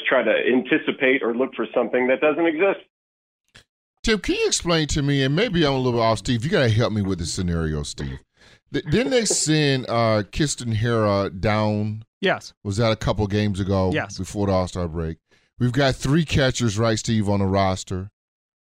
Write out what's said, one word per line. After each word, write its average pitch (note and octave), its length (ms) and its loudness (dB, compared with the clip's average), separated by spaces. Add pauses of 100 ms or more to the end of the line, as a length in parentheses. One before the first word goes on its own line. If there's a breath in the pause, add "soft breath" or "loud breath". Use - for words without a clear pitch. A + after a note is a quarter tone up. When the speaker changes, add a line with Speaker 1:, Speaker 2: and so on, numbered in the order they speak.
Speaker 1:
try B2+ 160 2
to G#2+ 80 2
anticipate B2+ 920 0
or A#2 120 -2
look B2+ 200 -2
for A#2 180 -4
something B2 340 0
that B2+ 140 0
doesn't D3+ 240 2
exist. E3+ 340 0 (1200 loud breath)
Speaker 2:
Tim, A3 160 2
can E4+ 160 -4
you A4+ 100 0
explain E3 440 0
to D#3 120 0
me, C#3 220 2
and C3+ 120 0
maybe F3+ 300 2
I'm C#3 80 2
a C3+ 40 0
little B2+ 160 0
bit A#2 120 2
off, A2+ 140 2
Steve, A#2 240 -2
you D3+ 80 -4
gotta D3+ 180 4
help G#2+ 240 2
me G#2+ 80 0
with F#2+ 180 -2
the E2+ 60 -6
scenario, E2 580 -2
Steve. C#2 360 -10 (520 soft breath)
Th-, - 140 -4
didn't A3 260 0
they A#3+ 140 4
send, D3 640 0
uh, A2+ 420 2
Kirsten C3 400 -2
Hara G#2+ 580 2
down? G#2+ 760 -2 (160)
Speaker 3:
Yes. E3+ 320 -2 (100)
Speaker 2:
Was G2+ 140 -4
that A#2 140 2
a A2 40 0
couple G#2+ 320 -2
games G#2 320 0
ago? F#2+ 320 0
Speaker 3:
Yes. A2 260 -4
Speaker 2:
Before G2+ 300 -4
the G2 60 2
All-Star F#2 340 -2
break. D#2+ 300 -6 (420)
We've B2 120 0
got C3 240 2
three D3+ 280 2
catchers, B2 540 0
right, A2+ 200 2
Steve, G#2+ 300 0
on G2+ 120 2
the G2 60 0
roster. F#2+ 640 -2 (520)